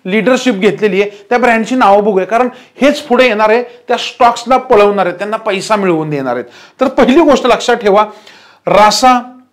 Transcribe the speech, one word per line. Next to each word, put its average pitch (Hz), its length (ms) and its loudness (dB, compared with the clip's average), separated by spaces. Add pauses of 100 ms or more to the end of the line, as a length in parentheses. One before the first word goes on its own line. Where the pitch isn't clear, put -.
लिडरशिप 220 500 0
घेतलेली 190 460 -2
आहे, 202 80 -2 (200)
त्या 247 80 0
ब्रँडची 233 380 0
नावं 208 280 2
बघूया, 190 220 -2
कारण 233 220 -2 (340)
हेच 262 200 0
पुढे 254 260 0
येणार 214 220 0
आहे, 233 140 0 (240)
त्या 240 120 -2
स्टॉक्सला - 600 -2
पळवणार 202 460 2
आहेत, 175 120 -6
त्यांना 208 200 -8
पैसा 214 380 -4
मिळवून 165 340 -2
देणार 131 260 -4
आहेत. 123 100 -8 (360)
तर 254 80 0
पहिली 262 320 2
गोष्ट 285 260 2
लक्षात 226 280 0
ठेवा, 208 300 0 (640)
रासा, 214 520 2 (340)